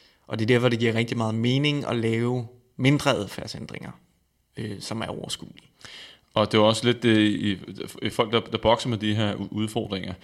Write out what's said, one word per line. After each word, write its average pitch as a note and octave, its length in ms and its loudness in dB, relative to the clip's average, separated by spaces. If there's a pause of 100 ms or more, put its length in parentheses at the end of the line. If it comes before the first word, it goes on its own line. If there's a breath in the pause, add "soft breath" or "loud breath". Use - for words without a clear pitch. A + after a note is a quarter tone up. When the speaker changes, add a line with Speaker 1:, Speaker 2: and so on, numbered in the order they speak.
(280 soft breath)
Speaker 1:
Og A2+ 120 -6
det G#2+ 60 0
er A#2+ 100 6
derfor, A#2+ 140 4
det A#2+ 100 0
giver A2+ 160 2
rigtig A#2 220 0
meget A2 180 -2
mening C3+ 500 0
at A#2+ 100 -2
lave A#2 520 -2 (300)
mindre C#3 380 4
adfærdsændringer, - 760 -8 (640)
øh, G#2 240 -8
som A2+ 200 -8
er - 60 -4
overskuelige. - 600 -12 (640 loud breath)
Speaker 2:
Og G#2+ 180 2
det A2 60 4
er G#2+ 40 8
også A2 240 4
lidt, A#2+ 200 2
øh, A2 260 6
i, G2+ 260 -2 (440)
i A2+ 80 -4
folk, A2 240 0
der, A#2 60 4
der A2 180 -2
bokser A#2 320 2
med A2+ 80 0
de G#2 180 0
her G#2 200 0
u-, G2 160 -6
udfordringer, G2+ 640 -4 (100)